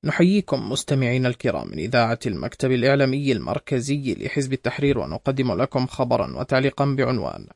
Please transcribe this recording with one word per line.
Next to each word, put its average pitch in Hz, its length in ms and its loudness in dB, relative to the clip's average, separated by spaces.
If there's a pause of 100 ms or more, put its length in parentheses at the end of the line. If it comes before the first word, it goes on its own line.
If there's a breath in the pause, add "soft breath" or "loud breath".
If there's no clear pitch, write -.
نحييكم 175 640 2
مستمعينا 127 580 0
الكرام 110 400 -2
من 50 100 -8
إذاعة 113 480 2
المكتب 110 460 -2
الإعلامي 135 600 2
المركزي 127 840 -2
لحزب 135 380 -4
التحرير، 139 460 0
ونقدم 120 540 -2
لكم 127 340 0
خبراً 120 520 -2
وتعليقاً 135 460 0
بعنوان 127 720 -2